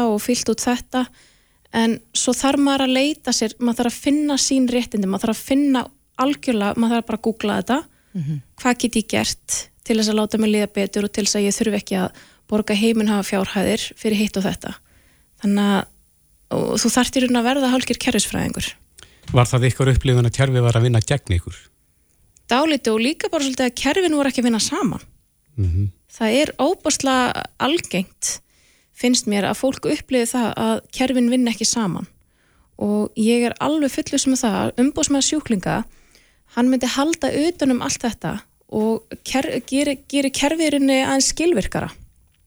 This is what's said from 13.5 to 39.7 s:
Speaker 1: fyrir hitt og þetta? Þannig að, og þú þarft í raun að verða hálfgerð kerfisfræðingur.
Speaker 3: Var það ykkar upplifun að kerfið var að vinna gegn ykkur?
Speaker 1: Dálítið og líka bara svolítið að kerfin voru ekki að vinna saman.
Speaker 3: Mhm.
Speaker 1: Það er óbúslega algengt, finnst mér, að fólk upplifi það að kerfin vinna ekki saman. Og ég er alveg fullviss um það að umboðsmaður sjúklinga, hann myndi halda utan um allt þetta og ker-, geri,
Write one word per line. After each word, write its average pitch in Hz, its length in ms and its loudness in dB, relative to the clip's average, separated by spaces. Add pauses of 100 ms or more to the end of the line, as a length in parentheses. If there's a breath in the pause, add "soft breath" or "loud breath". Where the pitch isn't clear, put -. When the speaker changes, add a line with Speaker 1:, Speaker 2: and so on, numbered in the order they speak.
Speaker 1:
fyrir 214 200 -2
hitt 208 220 -2
og 196 80 0
þetta? - 300 -6 (640 soft breath)
Þannig 202 220 2
að, 202 180 2 (680)
og - 280 -2
þú 226 160 2
þarft 247 220 0
í 262 80 2
raun 247 160 2
að 233 80 0
verða 269 240 2
hálfgerð 254 260 -2
kerfisfræðingur. - 720 -2 (640 loud breath)
Speaker 3:
Var 120 160 4
það 127 180 2
ykkar 131 240 2
upplifun 123 380 2
að 117 80 -2
kerfið 131 260 2
var 117 160 2
að 113 60 4
vinna 120 160 2
gegn 131 340 -2
ykkur? - 220 -4 (920)
Speaker 1:
Dálítið 269 440 0
og 220 80 0
líka 311 320 -2
bara 311 100 0
svolítið 262 240 0
að 247 140 -4
kerfin 320 340 0
voru 277 160 2
ekki 247 120 -2
að 240 60 2
vinna 226 120 2
saman. 294 400 -2 (560)
Speaker 3:
Mhm. 95 300 0 (260)
Speaker 1:
Það 226 260 0
er 302 200 2
óbúslega 269 840 0 (140)
algengt, - 800 -4 (520 soft breath)
finnst - 340 0
mér, 202 220 0
að 220 100 -2
fólk - 320 -2
upplifi 254 400 -2
það 240 240 0
að 220 260 -2 (120)
kerfin 254 380 0
vinna 247 200 2
ekki 220 160 -4
saman. 202 400 -2 (720)
Og 208 380 0
ég 233 300 2
er - 140 -2
alveg 294 300 0
fullviss - 360 -2
um 262 80 4
það 240 200 0
að 190 220 -2
umboðsmaður 277 520 2
sjúklinga, 214 560 -2 (720 soft breath)
hann 247 140 4
myndi 254 160 0
halda 277 460 0
utan 302 400 0
um 247 100 0
allt 269 200 -4
þetta 214 340 -4 (320)
og 220 340 0 (220)
ker-, 269 400 -2
geri, 277 320 0 (120)